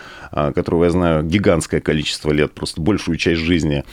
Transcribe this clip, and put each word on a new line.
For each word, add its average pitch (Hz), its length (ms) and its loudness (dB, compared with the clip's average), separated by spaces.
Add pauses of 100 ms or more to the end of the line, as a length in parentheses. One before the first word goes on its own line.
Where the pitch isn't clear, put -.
(320)
а, 71 200 0
которого 85 320 0
я 87 80 4
знаю 85 320 2
гигантское 85 580 0
количество 76 500 -2
лет, 73 220 2
просто - 280 -8
большую 82 360 0
часть 85 240 0
жизни, 78 520 0